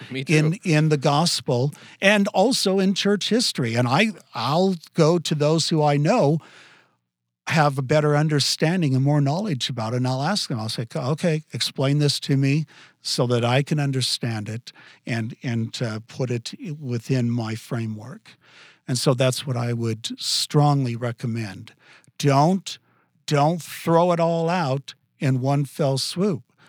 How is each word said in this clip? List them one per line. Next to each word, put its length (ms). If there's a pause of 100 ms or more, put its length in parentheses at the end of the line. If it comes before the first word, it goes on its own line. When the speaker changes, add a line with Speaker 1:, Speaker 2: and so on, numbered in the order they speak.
Speaker 1:
Me 200
Speaker 2:
in, 240
Speaker 1:
too. 100
Speaker 2:
in 240
the 100
gospel 760 (260)
and 300
also 500
in 140
church 340
history. 480
And 100
I, 260 (220)
I'll 420 (180)
go 260
to 160
those 340
who 140
I 140
know 420 (1080)
have 320
a 20
better 340
understanding 800
and 100
more 160
knowledge 520
about 220
it, 40
and 100
I'll 140
ask 280
them, 100
I'll 100
say, 160 (100)
"Okay, 460 (100)
explain 460
this 220
to 180
me 300 (340)
so 240
that 180
I 200
can 160
understand 680
it 240 (360)
and, 340
and, 400
uh, 260
put 220
it 240 (260)
within 520
my 240
framework." 840 (500)
And 120
so 160
that's 320
what 100
I 160
would 360 (120)
strongly 760
recommend. 800 (460)
Don't, 580 (480)
don't 380
throw 480
it 80
all 280
out 460 (260)
in 220
one 240
fell 320
swoop. 460 (260)